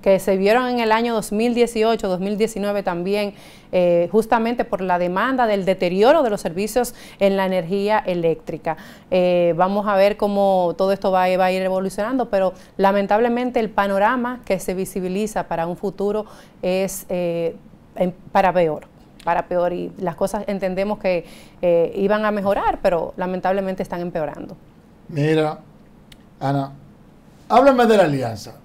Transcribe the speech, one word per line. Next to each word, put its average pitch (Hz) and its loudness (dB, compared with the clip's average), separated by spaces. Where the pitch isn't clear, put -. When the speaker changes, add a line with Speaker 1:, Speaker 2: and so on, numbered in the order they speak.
Speaker 1:
que 196 4
se 190 0
vieron 220 2
en 247 -2
el 220 2
año 233 2
dos 214 -4
mil 226 0
dieciocho, 226 0
dos 180 -2
mil 202 -4
diecinueve 202 -2
también, 196 -2
eh, 175 4
justamente 226 0
por 190 -6
la 180 0
demanda 220 0
del 202 0
deterioro 190 4
de 240 2
los 202 -2
servicios 208 -2
en 196 4
la 190 0
energía 196 0
eléctrica. 165 -2
Eh, 175 2
vamos 196 0
a 208 0
ver 202 4
cómo 196 2
todo 190 2
esto 196 0
va, 185 2
va 185 4
a 185 2
ir 185 -2
evolucionando, 190 -2
pero 190 0
lamentablemente 233 2
el 214 -2
panorama 226 0
que 190 -2
se - -6
visibiliza 185 -4
para 165 -4
un 175 -8
futuro 208 -4
es, 190 -2
eh, 170 -2
en, 185 0
para 196 4
peor, 160 0
para 170 -2
peor, 175 0
y 175 -8
las 180 -4
cosas 202 -4
entendemos 196 -4
que, 180 -2
eh, 170 2
iban 208 0
a 208 2
mejorar, 208 0
pero 180 0
lamentablemente 190 -2
están 175 -8
empeorando. 165 -8
Speaker 2:
Mira, 156 0
Ana, 139 -2
háblame 247 6
de 220 6
la 196 6
alianza. 123 -2